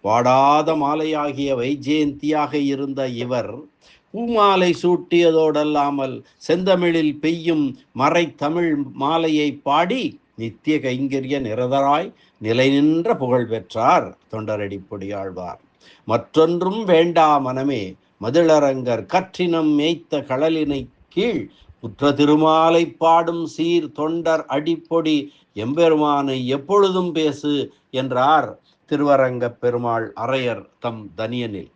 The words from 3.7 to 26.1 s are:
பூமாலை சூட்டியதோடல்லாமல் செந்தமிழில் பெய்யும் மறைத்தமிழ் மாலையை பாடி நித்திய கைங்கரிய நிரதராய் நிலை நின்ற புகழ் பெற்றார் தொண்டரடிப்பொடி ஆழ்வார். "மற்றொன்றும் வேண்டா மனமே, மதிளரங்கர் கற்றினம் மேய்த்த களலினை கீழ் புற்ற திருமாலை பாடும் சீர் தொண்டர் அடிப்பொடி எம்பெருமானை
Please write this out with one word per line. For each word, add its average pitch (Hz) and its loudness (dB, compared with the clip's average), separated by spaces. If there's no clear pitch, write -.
பூமாலை 202 2
சூட்டியதோடல்லாமல் 151 0
செந்தமிழில் 180 0
பெய்யும் 160 -2
மறைத்தமிழ் 156 0
மாலையை 151 0
பாடி 170 -2
நித்திய 117 -4
கைங்கரிய 135 -4
நிரதராய் 139 0
நிலை 120 2
நின்ற 160 2
புகழ் 123 0
பெற்றார் 117 0
தொண்டரடிப்பொடி 101 -8
ஆழ்வார். 92 -10
"மற்றொன்றும் 170 0
வேண்டா 165 4
மனமே, 127 -4
மதிளரங்கர் 131 2
கற்றினம் 165 -2
மேய்த்த 156 -2
களலினை 143 -2
கீழ் 190 -4
புற்ற 139 0
திருமாலை 156 4
பாடும் 165 2
சீர் 160 -2
தொண்டர் 160 -2
அடிப்பொடி 156 -2
எம்பெருமானை 143 0